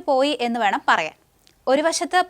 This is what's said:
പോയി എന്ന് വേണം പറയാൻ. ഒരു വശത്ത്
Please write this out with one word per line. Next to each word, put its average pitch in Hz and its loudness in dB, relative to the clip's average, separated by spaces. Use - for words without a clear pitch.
പോയി 277 2
എന്ന് 233 -4
വേണം 208 0
പറയാൻ. 175 2
ഒരു 277 2
വശത്ത് 349 0